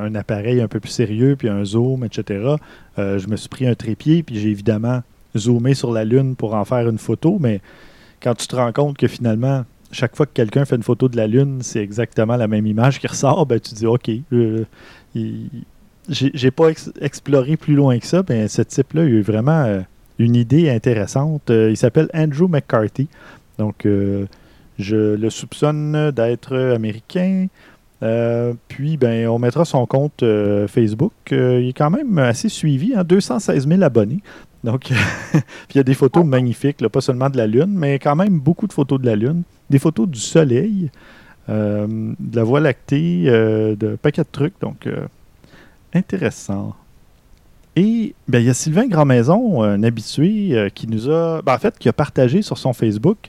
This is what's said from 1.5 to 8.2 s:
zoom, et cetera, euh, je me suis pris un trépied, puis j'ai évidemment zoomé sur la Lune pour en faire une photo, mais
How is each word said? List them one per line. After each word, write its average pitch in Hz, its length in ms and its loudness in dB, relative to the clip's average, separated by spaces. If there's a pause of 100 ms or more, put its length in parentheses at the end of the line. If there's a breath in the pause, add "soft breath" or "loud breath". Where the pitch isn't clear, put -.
zoom, 120 400 -2
et 110 80 -6
cetera, 113 460 -4 (400 loud breath)
euh, 98 200 -2
je 95 100 -6
me 107 80 -4
suis - 120 -14
pris - 180 -6
un 117 80 2
trépied, 151 480 0
puis 117 160 -10
j'ai 107 120 -2
évidemment 110 520 -2 (340)
zoomé 120 380 2
sur 120 180 -4
la 110 120 0
Lune 127 320 0
pour 110 180 -4
en 104 100 0
faire 120 240 0
une 110 100 -2
photo, 160 420 -2
mais 110 200 0 (600 loud breath)